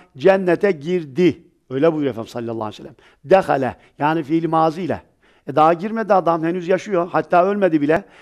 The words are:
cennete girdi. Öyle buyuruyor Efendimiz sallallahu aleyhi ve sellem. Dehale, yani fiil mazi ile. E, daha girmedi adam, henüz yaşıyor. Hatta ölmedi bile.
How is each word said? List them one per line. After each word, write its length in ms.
cennete 540
girdi. 720
Öyle 220
buyuruyor 180
Efendimiz 220
sallallahu 320
aleyhi 80
ve 40
sellem. 200
Dehale, 520
yani 240
fiil 260
mazi 340
ile. 200
E, 100
daha 160
girmedi 420
adam, 300
henüz 240
yaşıyor. 440
Hatta 320
ölmedi 360
bile. 240